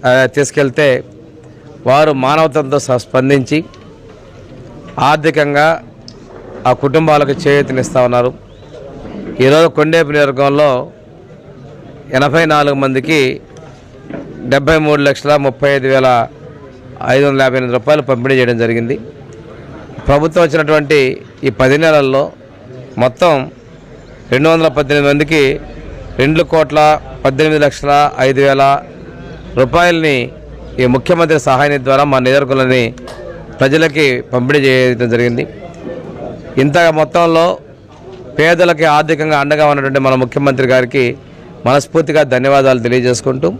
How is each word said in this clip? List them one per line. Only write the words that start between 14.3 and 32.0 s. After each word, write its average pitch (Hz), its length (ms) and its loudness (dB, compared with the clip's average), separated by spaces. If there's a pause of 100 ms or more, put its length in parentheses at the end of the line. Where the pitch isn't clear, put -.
డెబ్బై 139 340 2
మూడు 147 220 2
లక్షల 143 240 -2 (140)
ముప్పై 135 300 -2
ఐదు 131 160 -2
వేల 131 160 2 (1040)
ఐదు 139 120 4
వందల 135 160 0
యాభై 131 160 2
ఎనిమిది 123 200 -2
రూపాయలు 143 300 2
పంపిణీ 131 300 0
చేయడం 120 260 0
జరిగింది. 117 320 -2 (1120)
ప్రభుత్వం 156 360 2
వచ్చినటువంటి 151 540 0 (460)
ఈ 135 60 0 (100)
పది 135 240 4
నెలల్లో 139 380 2 (840)
మొత్తం 156 280 2 (1000)
రెండు 143 200 2
వందల 160 160 2 (100)
పద్దెనిమిది 143 340 0
మందికి 147 300 0 (800)
రెండు 156 200 2 (100)
కోట్ల 151 260 2 (460)
పద్దెనిమిది 147 420 0
లక్షల 143 260 -2 (360)
ఐదు 135 180 0
వేల 139 160 2 (1000)
రూపాయలని 160 560 2 (680)
ఈ 123 40 2 (100)
ముఖ్యమంత్రి 160 500 2
సహాయ 139 260 2
నిధి 135 160 -4
ద్వారా 135 240 2